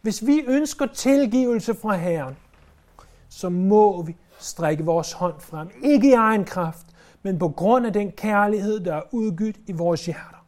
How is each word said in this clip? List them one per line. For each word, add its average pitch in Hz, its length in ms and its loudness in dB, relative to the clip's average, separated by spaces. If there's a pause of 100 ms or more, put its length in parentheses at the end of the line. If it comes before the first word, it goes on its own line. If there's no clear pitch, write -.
Hvis 220 240 -4
vi 285 220 2
ønsker 285 380 0
tilgivelse 240 880 0
fra 214 200 -4
Herren, 160 420 -4 (920)
så - 200 -8
må 190 520 4
vi 165 140 -10 (240)
strække 156 460 -2
vores 165 260 0
hånd 175 280 -4
frem. 160 300 -14 (140)
Ikke 277 260 4
i 262 40 8
egen 220 320 4
kraft, 165 400 -6 (360)
men 185 180 -4
på 170 100 0
grund 233 360 2
af 214 80 -4
den 202 180 -2
kærlighed, 208 680 0
der 170 160 -4
er 151 60 -4 (100)
udgydt 214 560 -4
i 196 40 -10
vores 170 340 -2
hjerter. - 420 -12